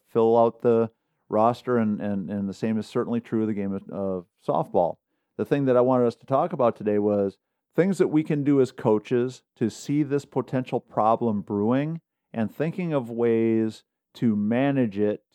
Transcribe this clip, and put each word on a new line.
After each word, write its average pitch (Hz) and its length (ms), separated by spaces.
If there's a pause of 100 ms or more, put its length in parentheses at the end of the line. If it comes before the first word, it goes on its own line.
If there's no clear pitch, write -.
fill 113 280
out 117 260
the 117 280 (380)
roster, 120 480
and, 107 240
and, 101 280
and 101 200
the 95 40
same 110 240
is 104 80
certainly 120 360
true 110 220
of 110 40
the 107 60
game 98 180
of, 98 180
of 92 360 (200)
softball. 101 520 (400)
The 110 80
thing 143 180
that 127 140
I 123 40
wanted 123 260
us 113 80
to - 100
talk 147 260
about 120 240
today 104 240
was 101 380 (380)
things 175 240
that 180 80
we 156 160
can 151 200
do 143 160
as 127 140
coaches 123 720 (120)
to 110 140
see 147 340
this 139 220
potential 131 560
problem 110 580
brewing 123 640 (320)
and 110 200
thinking 170 380
of 123 200
ways 113 720 (320)
to 113 200
manage 120 600
it, 104 240 (140)